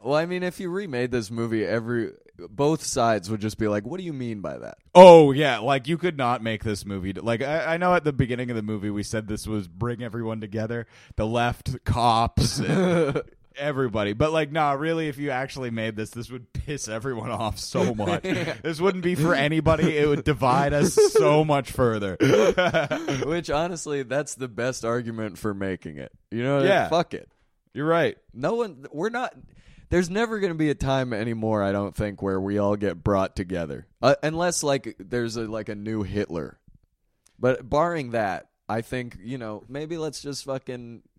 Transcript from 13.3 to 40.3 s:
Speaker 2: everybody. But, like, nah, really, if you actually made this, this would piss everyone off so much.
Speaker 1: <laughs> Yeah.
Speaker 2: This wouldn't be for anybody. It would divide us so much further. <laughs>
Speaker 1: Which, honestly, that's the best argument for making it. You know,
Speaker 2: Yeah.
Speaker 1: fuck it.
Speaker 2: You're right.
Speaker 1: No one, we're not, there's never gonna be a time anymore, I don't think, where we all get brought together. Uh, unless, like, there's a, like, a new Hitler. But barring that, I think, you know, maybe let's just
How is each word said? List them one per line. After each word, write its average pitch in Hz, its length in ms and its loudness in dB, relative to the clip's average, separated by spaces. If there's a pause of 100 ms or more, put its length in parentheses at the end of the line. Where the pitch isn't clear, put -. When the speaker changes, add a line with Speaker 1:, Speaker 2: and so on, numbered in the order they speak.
Speaker 2:
everybody. 127 560 -2
But, 147 200 2
like, 156 200 0
nah, 151 200 0
really, 160 360 -2
if 131 100 -10
you 143 140 -6
actually 131 380 -6
made 113 260 -4
this, 107 140 -6
this 117 200 -12
would 123 220 -16
piss - 340 -8
everyone 113 460 -6
off 101 260 -4
so 123 360 -2
much. 107 300 -2
Speaker 1:
<laughs> - 0 -
Yeah. 175 380 -4
Speaker 2:
This 151 180 -6
wouldn't 185 220 0
be 180 140 0
for 165 180 2
anybody. 156 640 2
It 147 80 4
would 147 160 2
divide 135 500 2
us 147 220 2 (180)
so 156 320 6
much 143 280 0
further. 107 480 0
<laughs> 156 1040 2
Speaker 1:
Which, 160 240 -4
honestly, 151 540 -4
that's 135 320 -4
the 127 120 -8
best 120 360 -6
argument 113 540 -4
for 107 160 -4
making 92 440 -6
it. 67 140 -14 (180)
You 113 140 -4
know, 139 180 2
Speaker 2:
Yeah. 143 260 4
Speaker 1:
fuck 165 260 -2
it. - 140 -12 (460)
Speaker 2:
You're 143 120 -4
right. 160 300 0 (160)
Speaker 1:
No 143 220 -4
one, 180 380 -6
we're 165 180 -4
not, 240 240 -6 (540)
there's 170 220 2
never 220 300 -2
gonna 185 140 -2
be 156 160 0
a 139 40 0
time 135 380 -2
anymore, 110 500 -2
I 98 100 0
don't 101 240 -4
think, 104 260 -6
where 95 180 0
we 101 180 -2
all 101 180 2
get 95 260 -4
brought 98 320 0
together. 85 520 -6 (160)
Uh, 131 200 6
unless, 165 400 -2
like, 139 360 -2
there's 113 380 -4
a, 117 60 -4
like, 110 260 -8
a 110 60 -8
new 107 300 -6
Hitler. 90 540 -6 (800)
But 127 300 -2
barring 151 420 -2
that, 104 380 -4 (200)
I 117 140 -2
think, 123 400 -10
you 123 160 -10
know, 107 300 -12
maybe 151 280 -10
let's 156 240 -8
just 143 240 -10